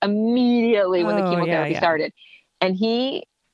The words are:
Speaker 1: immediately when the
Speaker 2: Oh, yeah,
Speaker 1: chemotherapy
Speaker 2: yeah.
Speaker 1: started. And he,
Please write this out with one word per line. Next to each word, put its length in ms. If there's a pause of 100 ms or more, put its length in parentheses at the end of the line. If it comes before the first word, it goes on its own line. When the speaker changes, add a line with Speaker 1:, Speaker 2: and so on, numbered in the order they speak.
Speaker 1:
immediately 1000
when 120
the 60
Speaker 2:
Oh, 20
yeah, 100
Speaker 1:
chemotherapy 380
Speaker 2:
yeah. 60
Speaker 1:
started. 340 (480)
And 160
he, 500 (280)